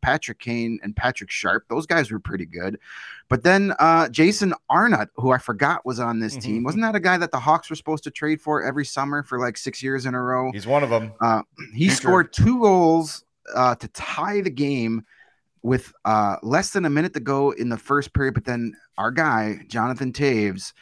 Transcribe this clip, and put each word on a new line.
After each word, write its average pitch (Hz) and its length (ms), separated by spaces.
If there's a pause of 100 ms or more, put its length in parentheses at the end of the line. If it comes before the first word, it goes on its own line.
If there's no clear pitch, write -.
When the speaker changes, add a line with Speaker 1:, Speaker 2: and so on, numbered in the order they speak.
Speaker 1:
Patrick - 380
Kane, 117 420
and 104 140
Patrick 123 340
Sharp. - 380
Those 151 180
guys 156 240
were 107 100
pretty 92 260
good. 87 340 (480)
But 123 160
then, 196 340
uh, 165 320
Jason 180 460 (160)
Arnott, 170 460
who 123 140
I 127 60
forgot 135 480
was 120 140
on 117 200
this 113 160
team, 107 200
Speaker 2:
Mm-hmm. 117 80
Speaker 1:
wasn't 165 180
that 220 140
a 202 40
guy 180 180
that 170 140
the 135 80
Hawks 156 300
were 156 60
supposed 151 300
to 147 60
trade 151 300
for 151 220
every 135 220
summer 143 360
for, 131 180
like, 123 160
six - 280
years 135 240
in 127 80
a 127 80
row? 127 280
Speaker 2:
He's 98 140
one 143 180
of 120 80
'em. 113 200 (100)
Speaker 1:
Uh, 113 220 (320)
he 160 140
Speaker 2:
Future. - 60
Speaker 1:
scored 180 380
two 247 260
goals, 165 640 (300)
uh, 123 220
to 113 140
tie 202 520
the 185 80
game 123 560 (560)
with, 127 320 (120)
uh, 104 360
less 156 300
than 185 140
a 151 40
minute 156 240
to 156 60
go 139 320
in 120 180
the 113 80
first - 360
period. 135 200
But 107 120
then 120 280 (240)
our 110 140
guy, 117 560
Jonathan 120 440
Toews, 110 720